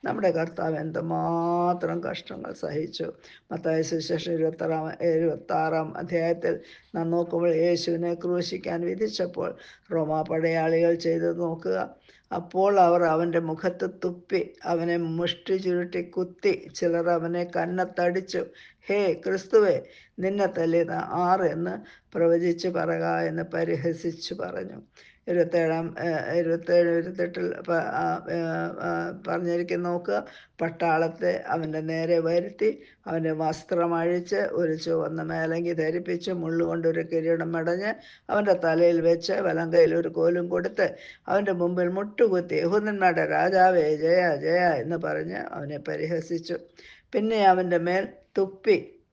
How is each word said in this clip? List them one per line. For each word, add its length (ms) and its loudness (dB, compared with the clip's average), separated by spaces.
നമ്മുടെ 280 0
കർത്താവ് 440 -2
എന്തുമാത്രം 1300 -2
കഷ്ടങ്ങൾ 520 -10
സഹിച്ചു. 540 -6
മത്തായി 380 -2
സുവിശേഷം 500 -4
ഇരുപത്താറാം, 520 -2
എഴുപത്താറാം 960 0
അധ്യായത്തിൽ 580 0
നാം 200 -2
നോക്കുമ്പോൾ, 440 2
യേശുവിനെ 580 2
ക്രൂശിക്കാൻ 680 -4
വിധിച്ചപ്പോൾ 680 -4
റോമാ 320 0
പടയാളികൾ 760 2
ചെയ്തത് 440 0
നോക്കുക. 380 -2
അപ്പോൾ 480 2
അവർ 240 8
അവൻ്റെ 360 2
മുഖത്ത് 480 -4
തുപ്പി, 420 -4
അവനെ 320 0
മുഷ്ടി 460 -2
ചുരുട്ടി 520 -2
കുത്തി, 440 -2
ചിലർ 360 0
അവനെ 420 0
കന്നത്തടിച്ചു. 920 -2
"ഹേ 140 0
ക്രിസ്തുവേ, 560 2
നിന്നെ 300 0
തല്ലിയത് 500 0
ആർ 260 2
എന്ന് 300 -2
പ്രവചിച്ചു 600 2
പറക" 360 -2
എന്ന് 200 -4
പരിഹസിച്ചു 920 -4
പറഞ്ഞു. 440 -10
ഇരുപത്തേഴാം, 580 2
ഏഹ്, 220 -2
ഇരുപത്തേഴ്, 580 2
ഇരുപത്തെട്ടിൽ 540 -2
പ-, 320 -2
ആ, 100 -2
ഏഹ്, 400 -2
ആ, 80 -4
പറഞ്ഞിരിക്കുന്ന 640 -2
നോക്കുക. 320 -2
പട്ടാളത്തെ 760 0
അവൻ്റെ 340 -4
നേരെ 380 0
വരുത്തി, 500 0
അവൻ്റെ 300 -2
വസ്ത്രം 600 -2
അഴിച്ച്, 460 0
ഒരു 240 0
ചുവന്ന 480 -2
മേലങ്കി 500 -2
ധരിപ്പിച്ച്, 580 -4
മുള്ളുകൊണ്ടൊരു 760 0
കിരീടം 460 0
മെടഞ്ഞ്, 400 -2
അവൻ്റെ 280 4
തലയിൽ 440 4
വെച്ച്, 400 2
വലം 300 0
കയ്യിൽ 240 8
ഒരു 140 0
കോലും 400 2
കൊടുത്ത്, 380 0
അവൻ്റെ 260 2
മുമ്പിൽ 380 0
മുട്ടുകുത്തി, 640 0
"യഹൂദന്മാരുടെ 720 2
രാജാവേ, 560 6
ജയ, 260 4
ജയ" 260 2
എന്ന് 280 -2
പറഞ്ഞ് 360 -4
അവനെ 300 -8
പരിഹസിച്ചു. 760 -4
പിന്നെ 360 0
അവൻ്റെ 340 6
മേൽ 240 0
തുപ്പി 440 2